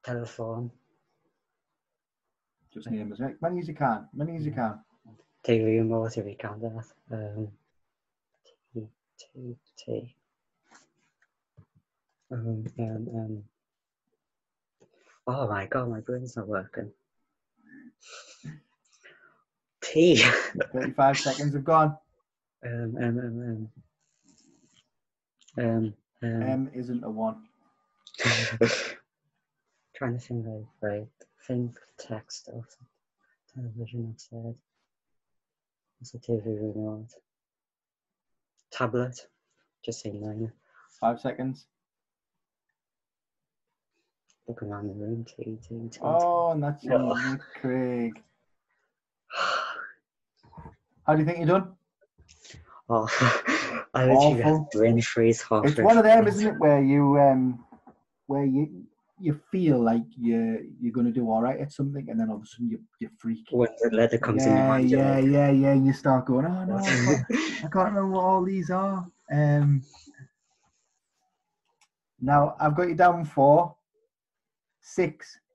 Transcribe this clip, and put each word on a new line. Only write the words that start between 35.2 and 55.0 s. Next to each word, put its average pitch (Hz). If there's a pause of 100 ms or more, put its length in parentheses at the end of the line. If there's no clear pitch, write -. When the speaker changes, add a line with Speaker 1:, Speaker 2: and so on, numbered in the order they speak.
Speaker 1:
What's 120
a 120
T 117
V 113
remote? 107 (1600)
Tablet. 123 (580)
Just -
say 107
nine. 107 (480)
Speaker 2:
Five 117
seconds. 131 (2750)
Speaker 1:
Looking 113
around 104
the 95
room, 113
T, - (100)
T, 110
T, 117
T. -
Speaker 2:
Oh, 170
and 151
that's 147
Speaker 1:
No. 123
Speaker 2:
you, 131 (220)
Craig. 123 (2750)
How 151
do 156
you 151
think 170
you're 165
done? 185 (1160)
Speaker 1:
Oh, 110
<laughs> - (100)
I 127
literally 135
had 151
Speaker 2:
Awful. 151
Speaker 1:
brain 113